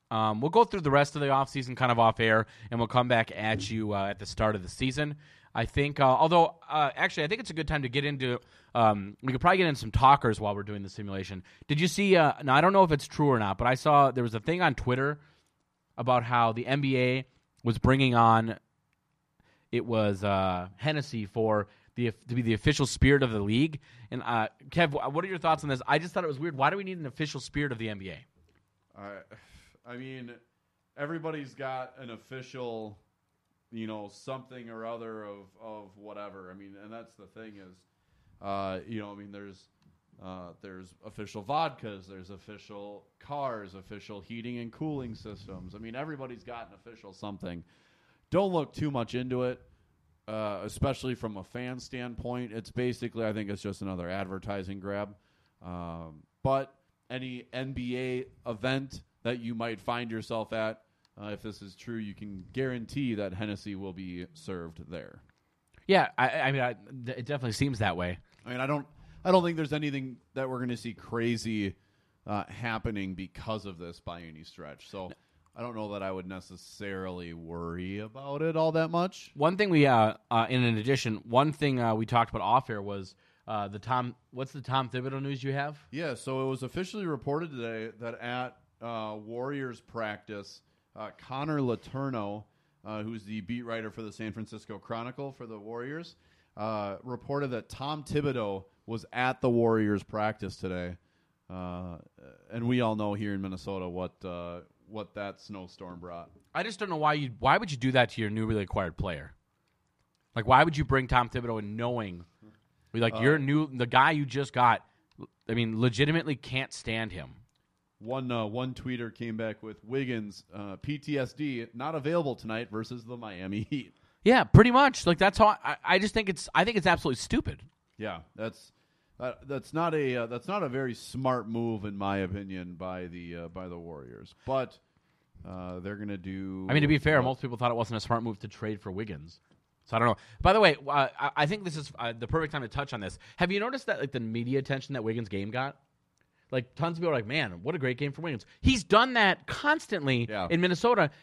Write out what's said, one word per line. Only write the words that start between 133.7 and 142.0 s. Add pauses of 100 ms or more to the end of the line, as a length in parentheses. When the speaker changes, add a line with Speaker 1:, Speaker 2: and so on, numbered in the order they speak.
Speaker 2:
Warriors. (120)
But, (680)
uh,
they're
gonna
do
Speaker 1:
I
mean,
to
be
fair,
Speaker 2:
what
Speaker 1:
most
people
thought
it
wasn't
a
smart
move
to
trade
for
Wiggins. (460)
So
I
don't
know. (240)
By
the
way, (120)
uh, (120)
I,
I
think
this
is,
uh,